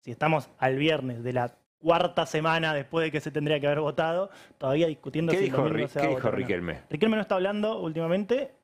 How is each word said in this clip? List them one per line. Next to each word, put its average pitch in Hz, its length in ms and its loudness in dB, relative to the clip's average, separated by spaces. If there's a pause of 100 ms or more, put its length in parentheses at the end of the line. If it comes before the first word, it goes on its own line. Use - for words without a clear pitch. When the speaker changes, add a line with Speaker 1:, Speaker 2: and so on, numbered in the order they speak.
Speaker 1:
Si - 100 -16
estamos 151 460 0
al 131 200 2
viernes 131 460 0
de 123 100 -4
la 120 200 -2 (240)
cuarta 170 480 2
semana 160 480 0
después 151 320 -2
de 156 60 -4
que 151 80 -4
se 156 120 -6
tendría 147 280 0
que 143 80 0
haber 147 140 2
votado, 165 480 -2 (280)
todavía 147 300 2
discutiendo 160 440 -4
Speaker 2:
¿Qué 156 80 4
Speaker 1:
si 196 60 2
el - 60 0
Speaker 2:
dijo 135 120 2
Speaker 1:
domingo 113 220 0
Speaker 2:
Ri-, - 40 -8
Speaker 1:
se 147 100 -4
va - 20 2
Speaker 2:
qué 139 60 2
Speaker 1:
a - 80 2
Speaker 2:
dijo 127 60 -4
Speaker 1:
votar 120 80 2
o - 20 0
no. 101 60 -2
Speaker 2:
Riquelme? 87 420 -2 (100)
Speaker 1:
Riquelme 214 280 2
no 214 40 0
está 196 140 0
hablando 208 440 0
últimamente. 180 760 -2 (100)